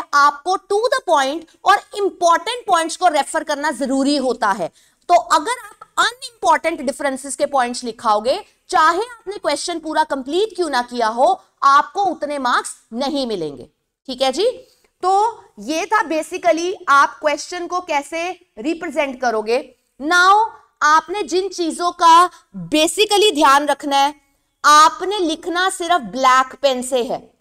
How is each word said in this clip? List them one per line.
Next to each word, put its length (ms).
आपको 440
to 340
the 240
point 300
और 160
इंपॉर्टेंट 720
पॉइंट्स 300
को 100
रेफर 360
करना 280
जरूरी 460
होता 340
है। 160
तो 60
अगर 360
आप 240
अनइम्पॉर्टेंट 840
डिफरेंसेस 540
के 100
पॉइंट्स 380
लिखाओगे, 640
चाहे 320
आपने 360
क्वेश्चन 420
पूरा 240
कंप्लीट 520
क्यों 140
ना 120
किया 260
हो, 360
आपको 400
उतने 340
मार्क्स 380
नहीं 340
मिलेंगे, 420
ठीक 140
है 100
जी? 360
तो 420
ये 260
था 120
basically 760
आप 300
क्वेश्चन 480
को 140
कैसे 500
रिप्रेजेंट 640
करोगे। 540
Now, 480
आपने 420
जिन 260
चीजों 420
का 380
basically 760
ध्यान 320
रखना 320
है, 180
आपने 540
लिखना 500
सिर्फ 320
ब्लैक 600
पेन 200
से 220
है। 160